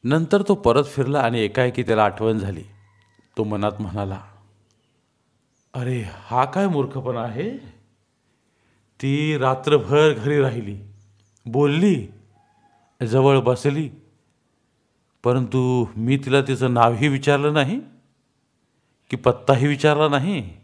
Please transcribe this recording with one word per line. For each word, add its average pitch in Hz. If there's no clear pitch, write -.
नंतर 160
तो -
परत 117
फिरला 139
आणि 117
एकाएकी 123
त्याला 110
आठवण 110
झाली. 98
तो 110
मनात 104
म्हणाला, 98
"अरे, 127
हा 120
काय 185
मूर्खपणा 135
आहे? 135
ती 147
रात्रभर 139
घरी 139
राहिली, 110
बोलली, 143
जवळ 135
बसली, 135
परंतु 127
मी 120
तिला 139
तिचं 131
नावही 117
विचारलं 143
नाही 151
की 131
पत्ताही 127
विचारला 147
नाही. 143